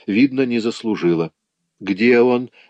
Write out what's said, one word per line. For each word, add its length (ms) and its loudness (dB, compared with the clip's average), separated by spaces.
Видно, 380 0
не 140 -2
заслужила. 720 -2
Где 400 2
он, 300 0